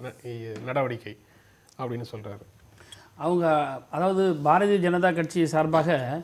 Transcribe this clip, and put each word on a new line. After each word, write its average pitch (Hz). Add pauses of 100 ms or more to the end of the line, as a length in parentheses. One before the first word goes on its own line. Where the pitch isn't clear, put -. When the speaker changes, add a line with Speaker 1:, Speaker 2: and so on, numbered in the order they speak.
Speaker 1:
ந-, 127
இ-, 113
நடவடிக்கை 123 (600)
அப்படின்னு 120 (100)
சொல்றாரு. 104 (680)
Speaker 2:
அவங்க, 170 (440)
அதாவது 185
பாரதிய 175
ஜனதா 175
கட்சி 165
சார்பாக 156